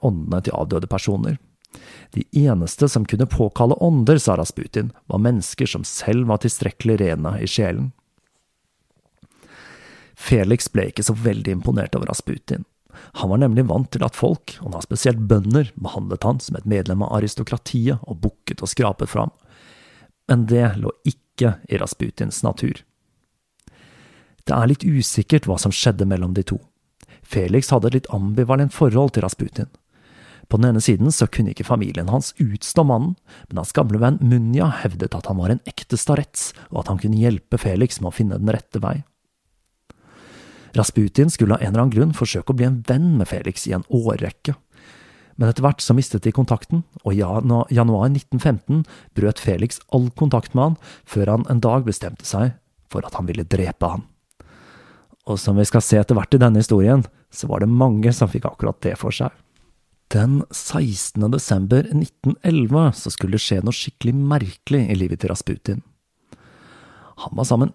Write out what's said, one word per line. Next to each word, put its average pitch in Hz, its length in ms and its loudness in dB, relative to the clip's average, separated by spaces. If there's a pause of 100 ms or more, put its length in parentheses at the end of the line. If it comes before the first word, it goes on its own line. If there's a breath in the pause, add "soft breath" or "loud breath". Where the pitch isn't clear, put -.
åndene 85 400 0
til - 160 -4
avdøde 85 320 -4
personer. 101 480 -2 (760 loud breath)
«De - 80 -4 (220)
eneste 107 480 0
som 110 180 0
kunne 113 160 0
påkalle 120 560 0
ånder», 151 400 4
sa 95 160 2
Rasputin, 107 540 -6 (180)
«var 101 140 0
mennesker 120 420 -2
som - 220 -6
selv 120 420 -2
var 107 140 0
tilstrekkelig 110 580 -2
rene 82 400 -2
i 104 80 -4
sjelen.» 110 420 -2 (2250 loud breath)
Felix 110 580 0
ble 95 200 0
ikke 104 120 -6
så 110 140 0
veldig 104 400 -2
imponert 120 400 -2
over - 140 -4
Rasputin. - 560 -8 (520 loud breath)
Han 92 100 -2
var 110 120 4
nemlig 123 280 4
vant 107 220 0
til 113 140 -2
at 113 100 -4
folk, - 460 -2
og - 120 -10
da 82 100 -10
spesielt 120 460 0
bønder, 110 460 4
behandlet 95 520 -6
han 127 140 0
som - 160 -8
et 104 120 -6
medlem 98 360 0
av 110 120 -2
aristokratiet 113 920 -2
og 85 160 -12
bukket - 400 -6
og 98 80 -6
skrapet 104 400 -2
fram. 113 220 -2 (960 soft breath)
Men 120 200 4
det 120 160 4 (140)
lå - 140 -4 (140)
ikke - 500 -2 (120)
i 101 120 -2
Rasputins - 640 -6
natur. - 380 -4 (1600 soft breath)
Det - 120 -2
er 120 140 2
litt - 140 0
usikkert 143 640 0
hva 90 120 0
som 98 140 0
skjedde 98 340 0
mellom 92 280 -2
de 98 120 0
to. 92 120 -4 (640 soft breath)
Felix 101 480 0
hadde 120 180 4
et 131 100 2
litt - 140 -10
ambivalent 120 600 0
forhold 131 400 4
til 95 100 0
Rasputin. - 460 -6 (800 loud breath)
På 107 80 2
den 120 140 4
ene 110 100 2
siden 117 320 2
så 110 160 0
kunne 101 220 -2
ikke - 120 -10
familien 95 460 -2
hans 135 220 -2 (100)
utstå 107 420 0
mannen, 139 300 0 (320 loud breath)
men - 140 -6
hans - 120 -8
gamle 113 280 0
venn 127 200 2
Munya 123 460 2 (160)
hevdet 92 320 -4
at - 160 -8
han 95 80 -2
var 92 140 0
en - 160 -6
ekte - 280 -6
starets, - 540 -4 (180 loud breath)
og - 140 -6
at - 80 -6
han 92 100 -2
kunne 107 200 0
hjelpe 117 360 0
Felix 101 440 -2
med 87 100 -6
å - 40 -12
finne 98 220 -2
den 104 160 0
rette 107 300 -6
vei. - 160 -4 (1700 loud breath)
Rasputin 113 560 2
skulle 104 260 2
av - 60 -2
en 101 120 0
eller 113 100 4
annen 123 120 2
grunn 151 220 4
forsøke 113 360 -2
å 127 40 -2
bli 123 100 2
en 127 200 -2
venn 156 320 2
med 92 100 0
Felix - 400 -6
i 92 80 -2
en - 160 -6
årrekke. 113 640 -2 (800 loud breath)
Men 117 120 2
etter 131 160 0
hvert 143 160 2
så 120 160 4
mistet 120 280 0
de 110 80 0
kontakten, 135 500 0 (180)
og 101 120 -2
i 101 80 0
janu-, 117 520 0
januar 117 400 4
nitten 131 280 -4
femten 147 420 0 (340 loud breath)
brøt 104 240 0
Felix 101 380 -2 (140)
all 123 240 2
kontakt 127 360 0
med 127 100 2
han, 160 120 0 (300 loud breath)
før 101 280 0
han 113 160 -2
en 120 140 2
dag 123 240 2
bestemte 90 420 -6
seg 120 240 0 (400)
for - 120 -4
at - 120 -14
han 90 120 -4
ville 85 200 -6
drepe 90 400 -2
han. 90 160 -8 (1200 loud breath)
Og 101 100 -2
som 101 180 2
vi 104 80 4
skal 113 160 4
se - 200 4
etter 113 160 2
hvert - 180 0
i 127 60 8
denne 110 200 6
historien, 110 440 4 (280 soft breath)
så - 160 -10
var 98 140 -2
det 107 80 2
mange 120 420 4
som - 160 2
fikk - 200 -4
akkurat - 360 -4
det - 160 -2
for - 140 -4
seg. 127 160 -4 (840)
Den 123 300 4 (100)
sekstende 110 800 -2
desember 120 640 2
nitten - 400 -2 (100)
elleve 151 480 4
så - 160 -10
skulle 98 300 -2
det - 60 -6
skje 92 180 0
noe 110 100 0
skikkelig - 400 -4
merkelig 139 800 0
i 95 80 2
livet - 240 -2
til 92 80 0
Rasputin. - 500 -6 (1400 loud breath)
Han - 140 -12
var 127 100 0
sammen 123 280 4